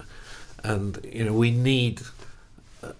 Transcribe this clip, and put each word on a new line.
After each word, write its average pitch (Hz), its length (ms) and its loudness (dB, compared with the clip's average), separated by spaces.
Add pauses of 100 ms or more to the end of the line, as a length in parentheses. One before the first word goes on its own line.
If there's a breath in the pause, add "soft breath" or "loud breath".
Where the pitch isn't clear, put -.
(640 loud breath)
and, 101 360 0 (100)
you 113 140 -2
know, 107 100 2
we 117 180 6
need 123 500 4 (1000 loud breath)